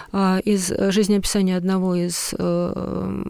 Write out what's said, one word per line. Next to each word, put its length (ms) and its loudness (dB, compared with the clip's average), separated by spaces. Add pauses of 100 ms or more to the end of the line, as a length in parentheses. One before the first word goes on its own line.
(120)
э, 320 2
из 240 2
жизнеописания 880 2
одного 380 0
из, 420 -4
э, 920 -2